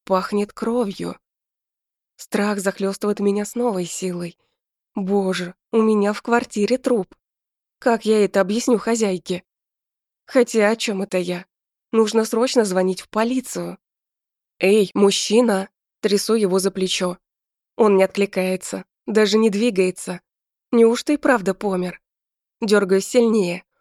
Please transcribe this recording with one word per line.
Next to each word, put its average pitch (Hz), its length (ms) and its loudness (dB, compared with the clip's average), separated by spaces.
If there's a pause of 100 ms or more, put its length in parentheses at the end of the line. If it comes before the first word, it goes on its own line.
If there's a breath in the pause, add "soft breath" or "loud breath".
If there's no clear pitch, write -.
пахнет 202 480 -2
кровью. 202 680 -6 (1000)
Страх 208 420 -4
захлестывает 196 640 -6
меня 202 240 -2
с - 100 -14
новой 220 300 -4
силой. 175 520 -10 (580)
Боже, 185 600 -2 (160)
у 226 100 2
меня 214 300 2
в 208 100 -10
квартире 233 560 0
труп. 240 380 -2 (640)
Как 226 240 0
я 214 220 4
это 196 160 2
объясню 214 360 0
хозяйке? 196 680 -4 (840)
Хотя 233 440 2
о 226 60 0
чем 214 260 -4
это 196 160 -4
я? 180 280 -6 (460)
Нужно 220 340 2
срочно 233 400 0
звонить 185 360 0
в - 80 -20
полицию. 214 680 -4 (840)
«Эй, 196 340 2
мужчина!» 202 760 2 (320)
Трясу 208 340 0
его 196 240 0
за 185 120 0
плечо. 185 460 -4 (600)
Он 214 180 4
не 190 60 6
откликается, 190 800 -4 (220)
даже 214 320 2
не 220 120 4
двигается. 185 720 -2 (500)
Неужто 233 420 4
и 285 40 2
правда 214 360 0
помер? 185 480 -6 (600)
Дергаюсь 196 460 2
сильнее, 214 560 2 (180)